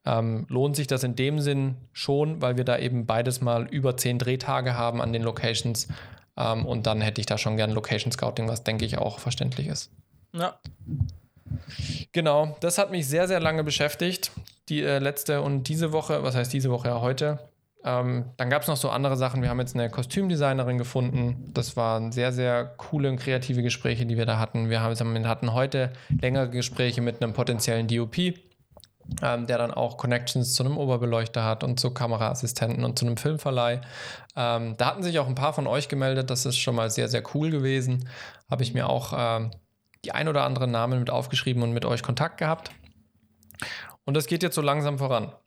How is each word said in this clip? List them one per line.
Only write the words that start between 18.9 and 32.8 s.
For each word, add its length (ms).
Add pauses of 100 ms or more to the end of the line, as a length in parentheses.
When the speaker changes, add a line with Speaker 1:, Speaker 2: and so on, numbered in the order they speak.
Speaker 1:
Sachen. 280
Wir 60
haben 100
jetzt 160
eine 160
Kostümdesignerin 880
gefunden. 720
Das 240
waren 340
sehr, 220
sehr 320
coole 440
und 80
kreative 440
Gespräche, 460
die 100
wir 80
da 140
hatten. 300
Wir 120
haben, 460
hatten 260
heute 400 (260)
längere 300
Gespräche 520
mit 200
einem 120
potenziellen 540
D 120
O 80
P, 260 (880)
ähm, 240
der 140
dann 120
auch 260
Connections 580
zu 80
einem 140
Oberbeleuchter 640
hat 200
und 160
zu 120
Kameraassistenten 920